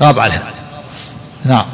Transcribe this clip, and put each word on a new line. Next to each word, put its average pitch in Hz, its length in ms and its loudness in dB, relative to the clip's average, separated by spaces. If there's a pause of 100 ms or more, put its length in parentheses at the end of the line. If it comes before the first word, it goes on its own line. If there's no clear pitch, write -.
غاب 147 180 6
عنها. 104 240 0 (1040)
نعم، 120 280 4